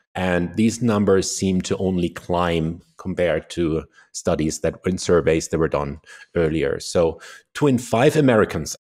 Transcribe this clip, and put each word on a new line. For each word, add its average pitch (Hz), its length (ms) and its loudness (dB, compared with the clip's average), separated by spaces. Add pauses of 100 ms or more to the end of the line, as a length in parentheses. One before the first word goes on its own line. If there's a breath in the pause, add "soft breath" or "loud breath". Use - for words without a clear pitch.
(160)
And 90 400 0
these 110 260 0
numbers 104 480 2
seem 95 320 0
to 95 160 -4
only 92 320 -2
climb 85 720 -2 (160)
compared 85 540 -2
to 80 320 -2 (300 soft breath)
studies 78 480 -2
that, 80 120 -2 (140)
in 92 100 0
surveys 80 520 2
that 80 100 -2
were 80 80 2
done 71 320 -4 (360 loud breath)
earlier. 78 440 0
So 82 420 -2 (320 loud breath)
two 147 140 0
in 127 100 4
five 131 380 2
Americans 110 600 2 (100)